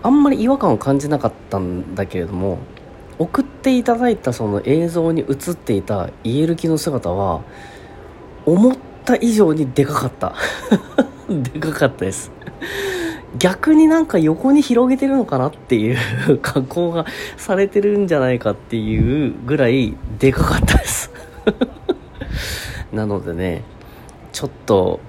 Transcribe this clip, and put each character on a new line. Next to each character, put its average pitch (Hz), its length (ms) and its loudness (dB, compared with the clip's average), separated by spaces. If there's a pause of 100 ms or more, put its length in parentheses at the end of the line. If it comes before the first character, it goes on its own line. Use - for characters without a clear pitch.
あ 240 80 2
ん 285 140 6
ま 285 60 6
り 262 120 0
違 233 60 2
和 269 100 2
感 190 140 2
を 107 60 2
感 139 220 0
じ 147 100 -4
な 143 100 0
か 117 80 -2
っ - 40 0 (180)
た 98 80 -4
ん 90 360 -6
だ 98 120 -4
け 92 140 -6
れ 85 60 -4
ど 98 60 -10
も、 95 280 -4 (600)
送 170 220 -2
っ - 20 -2
て - 340 0
い 240 60 0
た 233 140 2
だ 240 120 2
い 220 60 2
た - 160 -4
そ 110 160 -4
の 101 160 -2
映 165 240 2
像 165 240 0
に 160 160 -2
映 139 240 -4
っ 165 40 -4
て - 180 -4
い 95 80 0
た 95 280 -4 (140)
イ 123 180 0
エ 160 60 2
ル 165 80 0
キ 165 140 -2
の 160 80 2
姿 131 340 -4
は、 92 300 -2 (1040)
思 202 260 6
っ 262 60 -4 (260)
た 247 120 2
以 233 180 0
上 190 200 4
に 151 180 -2
で 135 140 4
か 147 80 -6
か 143 140 -2
っ - 40 -4
た。 - 280 -6
<laughs> - 40 -4 (880)
で 147 280 -4
か 156 140 -4
か 151 140 2
っ 127 40 2
た - 140 -6
で 95 80 -4
す。 - 220 -12 (1040)
逆 196 360 4
に 311 120 8
な 320 120 6
ん 320 60 2
か 202 140 0
横 160 320 2
に 294 100 6
広 254 280 4
げ 262 80 2
て 269 100 0
る 269 80 2
の 247 80 2
か 139 140 -2
な 127 100 0
っ 147 40 -2
て - 260 0
い 110 160 2
う、 123 40 0 (220)
<laughs> - 240 2
加 - 180 -2
工 170 300 -2
が 165 140 -2 (320)
さ - 180 -2
れ 196 140 2
て 202 100 2
る 202 180 2
ん 196 100 2
じ 170 60 2
ゃ 147 60 4
な 131 140 2
い 120 60 0
か 107 120 -2
っ - 40 -2
て - 200 -10
い 113 540 0
う - 40 -4 (120)
ぐ 139 100 0
ら 131 140 4
い 127 260 2 (240)
で 135 140 6
か - 100 0
か - 140 2
っ - 20 0
た - 200 4
で - 60 -2
す。 - 260 -6 (960)
<laughs> - 840 -10
な 107 140 -4
の 104 180 -4
で 85 100 -8
ね、 87 300 -4 (680)
ち - 100 -8
ょ 143 40 -6
っ - 20 -8 (160)
と 92 440 2